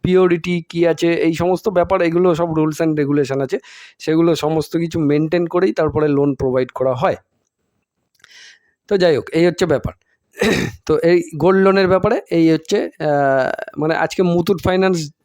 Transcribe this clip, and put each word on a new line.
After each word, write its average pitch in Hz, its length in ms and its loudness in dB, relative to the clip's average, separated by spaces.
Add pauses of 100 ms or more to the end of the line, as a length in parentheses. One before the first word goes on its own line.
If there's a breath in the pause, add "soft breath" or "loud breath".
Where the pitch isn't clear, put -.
পিওরিটি 175 640 2
কী 170 180 0
আছে, 170 260 2
এই 165 220 0
সমস্ত 175 340 -2
ব্যাপার, 180 340 0
এগুলো 170 320 2
সব 170 180 -2
rules 156 260 -2
and 160 180 0
regulation 139 460 -2
আছে, 160 160 -6 (400 loud breath)
সেগুলো 165 360 0
সমস্ত 156 420 -2
কিছু 165 240 -4
মেনটেন 156 460 0
করেই 180 260 0
তারপরে 156 360 0
লোন 143 260 0
প্রোভাইড 127 400 -2
করা 131 200 -2
হয়। 131 220 -2 (1700 loud breath)
তো 202 80 -2
যাই 175 200 2
হোক, - 160 -6
এই 165 140 2
হচ্ছে 175 200 0
ব্যাপার। 143 260 -2 (400)
<clears throat> - 540 -4
তো 156 120 0
এই 170 240 4 (140)
গোল্ড 185 240 2
লোনের 190 280 4
ব্যাপারে 202 320 0 (100)
এই 165 220 4
হচ্ছে, 160 460 -2
আহ, 143 540 0 (260)
মানে, 156 160 -2
আজকে 165 280 -2
মুথুট 175 400 0
ফাইন্যান্স 185 480 0 (140)